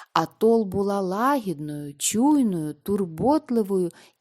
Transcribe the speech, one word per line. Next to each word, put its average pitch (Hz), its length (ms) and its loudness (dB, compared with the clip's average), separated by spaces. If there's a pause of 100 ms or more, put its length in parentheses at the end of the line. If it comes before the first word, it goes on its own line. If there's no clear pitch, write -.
(140)
Атол 220 500 2
була 202 380 -2
лагідною, 180 960 -4
чуйною, 214 760 2
турботливою 190 1160 -2 (300)